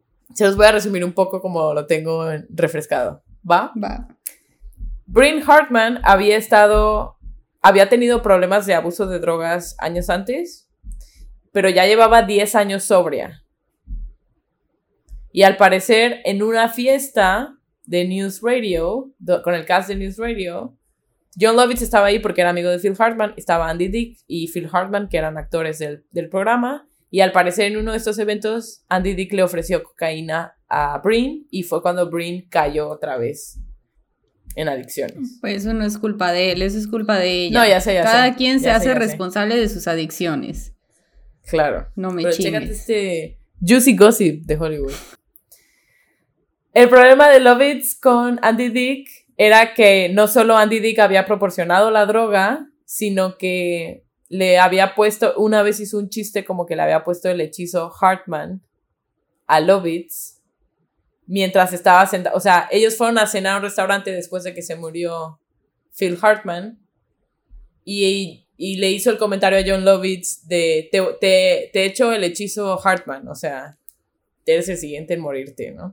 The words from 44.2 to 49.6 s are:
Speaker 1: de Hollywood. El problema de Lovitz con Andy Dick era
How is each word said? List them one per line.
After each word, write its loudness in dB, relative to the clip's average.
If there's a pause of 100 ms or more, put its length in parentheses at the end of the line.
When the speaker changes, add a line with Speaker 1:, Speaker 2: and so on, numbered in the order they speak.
Speaker 1:
de -4
Hollywood. -6 (1800)
El 8
problema 10
de 10
Lovitz 2
con 2
Andy 0
Dick -4 (280)
era 6